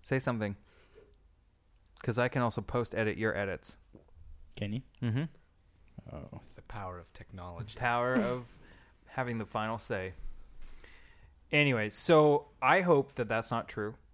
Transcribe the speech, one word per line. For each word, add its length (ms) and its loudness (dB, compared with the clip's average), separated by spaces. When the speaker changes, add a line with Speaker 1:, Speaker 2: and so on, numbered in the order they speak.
Speaker 1:
Say 180 0
something. 360 -2
'Cause 180 0
I 80 4
can 140 0
also 200 0
post-edit 560 -2
your 180 0
edits. 420 -6
Speaker 2:
Can 160 -4
you? 80 -4
Speaker 1:
Mm-hmm. 220 0
Speaker 2:
Oh. 300 -14
Speaker 3:
It's 100 -20
the 100 -18
power 360 -10
of 140 -20
technology. 600 -12
Speaker 1:
The 60 -16
power 360 2
of 300 0
<laughs> 300 -20
having 260 -4
the 80 -4
final 320 -4
say. 360 -6
Anyway, 380 4
so 580 6
I 200 6
hope 340 4
that 140 -2
that's 220 0
not 180 -2
true. 260 -6